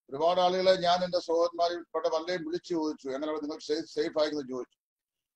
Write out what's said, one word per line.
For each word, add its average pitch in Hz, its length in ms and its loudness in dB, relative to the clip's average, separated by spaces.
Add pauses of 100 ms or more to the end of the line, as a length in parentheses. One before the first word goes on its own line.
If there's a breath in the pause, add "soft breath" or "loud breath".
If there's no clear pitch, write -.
(100)
ഒരുപാട് 165 300 2
ആളുകളെ 185 360 4
ഞാൻ 175 280 2
എൻ്റെ 180 160 -2
സഹോദരന്മാരിൽപ്പെട്ട 170 840 0
പലരെയും 165 380 -2
വിളിച്ചു 170 300 -4
ചോദിച്ചു, 151 340 -2
"എങ്ങനെയാണ് 151 340 -4
നിങ്ങൾ 151 160 -6
സേഫ്, 151 280 -4
safe 156 320 -2
ആയിരിക്കുന്നത്?" 151 300 0
ചോദിച്ചു. 127 300 -8 (580)